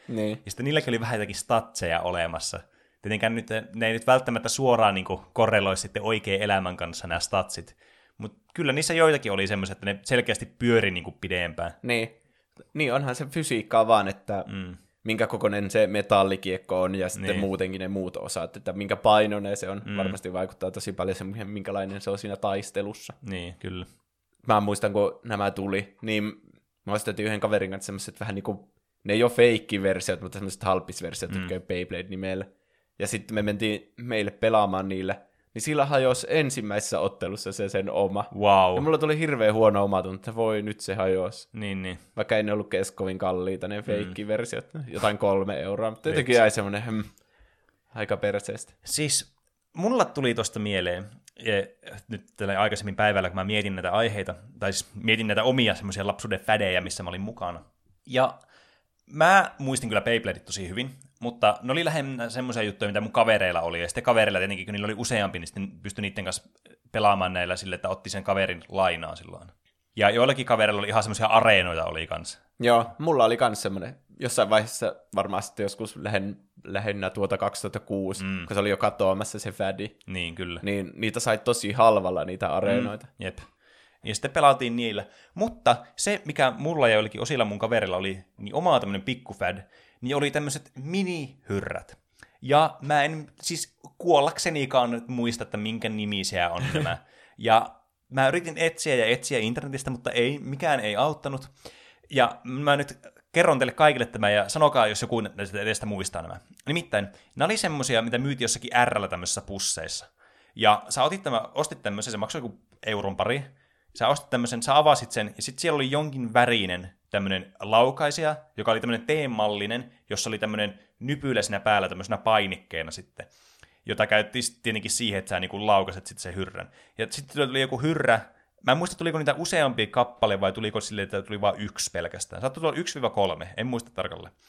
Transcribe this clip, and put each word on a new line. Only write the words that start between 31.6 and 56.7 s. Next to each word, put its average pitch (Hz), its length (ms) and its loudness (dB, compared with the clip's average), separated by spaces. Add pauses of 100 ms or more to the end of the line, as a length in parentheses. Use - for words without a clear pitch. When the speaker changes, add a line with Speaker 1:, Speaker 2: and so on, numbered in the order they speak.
Speaker 1:
Beyblade-nimellä. 92 840 -6 (540)
Ja 101 80 -4
sitten 110 280 -6
me 107 80 0
mentiin 104 540 -2
meille 110 340 -2
pelaamaan 101 580 2
niillä, 95 320 -4 (340)
niin 110 80 -8
sillä 151 240 2
hajosi 131 440 2
ensimmäisessä 120 720 0
ottelussa 98 520 -4
se 98 160 -2
sen 98 220 -2
oma. 98 340 0 (140)
Speaker 2:
Wow. 98 360 8
Speaker 1:
Ja 92 60 0
mulla 156 180 4
tuli 151 200 2
hirveän 127 360 4
huono 104 300 6
omatunto, 95 320 0
että 110 180 -10
voi 110 280 0
nyt 104 180 -6
se 95 140 -4
hajosi. 95 580 0
Speaker 2:
Niin, 101 300 -6
niin. 92 160 -8 (180)
Speaker 1:
Vaikka 110 200 0
ei 107 60 2
ne 104 100 0
ollutkaan 104 260 -2
edes 98 140 -2
kovin 92 260 -6
kalliita, 92 500 -2
ne 104 100 -8
Speaker 2:
Mm. 107 60 -10
Speaker 1:
feikkiversiot. 104 800 -4 (220)
Jotain 104 300 -2
kolme 98 420 0
euroa, 101 300 -4
mutta 110 180 -8
jotenkin 139 240 0
Speaker 2:
Vitsi. 120 80 8
Speaker 1:
jäi 110 100 8
semmonen, 101 340 -2
hmm, 110 200 -6 (880)
aika 107 220 -4
perseestä. 101 560 -4 (120)
Speaker 2:
Siis - 500 -2 (380)
mulla 208 320 2
tuli 131 300 -2
tosta 110 240 -4
mieleen, 95 480 -2 (320)
ja 113 140 -2 (560)
nyt 110 180 -10 (100)
tällä 98 240 0
aikaisemmin 101 360 0
päivällä, 104 340 4
kun 90 60 -10
mä 92 80 -2
mietin 101 320 -2
näitä 90 140 -4
aiheita, 104 440 0 (240)
tai 101 140 -2
siis - 220 -6
mietin 113 320 2
näitä 107 180 2
omia 123 300 4
semmosia 98 320 -6
lapsuuden 101 340 -4
fädejä, 101 400 2